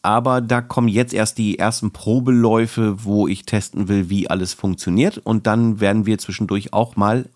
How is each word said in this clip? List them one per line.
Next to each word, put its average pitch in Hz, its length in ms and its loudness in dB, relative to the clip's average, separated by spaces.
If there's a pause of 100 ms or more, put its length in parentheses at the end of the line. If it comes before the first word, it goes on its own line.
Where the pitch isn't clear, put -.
aber 123 380 2
da 120 220 0
kommen 123 260 0
jetzt 120 260 0
erst 107 240 -2
die 104 200 0
ersten 107 340 -2
Probeläufe, 113 1120 2
wo 104 240 2
ich 95 160 -4
testen 101 420 -4
will, 95 240 0
wie 98 180 -2
alles 92 240 -2
funktioniert. 98 680 0
Und 110 280 -2
dann 110 320 2
werden 104 280 2
wir 107 120 0
zwischendurch 101 540 -4
auch 113 240 0
mal 110 400 0